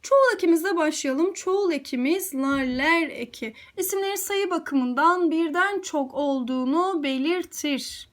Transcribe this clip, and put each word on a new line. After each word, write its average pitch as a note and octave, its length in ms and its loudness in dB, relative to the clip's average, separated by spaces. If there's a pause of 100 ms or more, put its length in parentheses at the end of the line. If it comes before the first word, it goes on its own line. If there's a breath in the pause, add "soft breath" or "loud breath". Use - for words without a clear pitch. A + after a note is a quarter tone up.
Çoğul C5+ 320 6
ekimizle E4+ 420 2
başlayalım. D#4 560 0
Çoğul F#4+ 400 0
ekimiz C#4 600 -2
lar, C#4 280 0
ler C#4+ 460 0
eki. D#4+ 460 -10 (220 loud breath)
İsimlerin G4 380 -2
sayı G4 360 -2
bakımından D#4 800 2
birden F4 500 0
çok C#4+ 340 -4
olduğunu C#4 880 0
belirtir. C#4+ 1120 -4